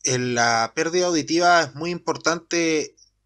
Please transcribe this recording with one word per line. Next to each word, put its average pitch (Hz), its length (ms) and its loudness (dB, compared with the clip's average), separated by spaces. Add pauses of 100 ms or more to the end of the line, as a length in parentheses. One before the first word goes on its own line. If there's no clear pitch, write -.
en 123 320 -2
la 117 400 2
pérdida 165 320 0
auditiva 170 560 2
es 131 120 -10
muy 160 160 -6
importante 165 1040 -2 (300)